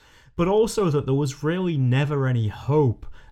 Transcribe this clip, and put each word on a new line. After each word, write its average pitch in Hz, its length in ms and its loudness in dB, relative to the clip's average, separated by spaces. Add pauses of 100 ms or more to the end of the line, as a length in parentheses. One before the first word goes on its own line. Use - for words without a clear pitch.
(340)
but 175 140 0
also 208 420 2
that 139 160 0
there 135 80 0
was 143 300 -2
really 170 320 -2
never 135 500 0
any 117 220 0
hope 135 580 0 (260)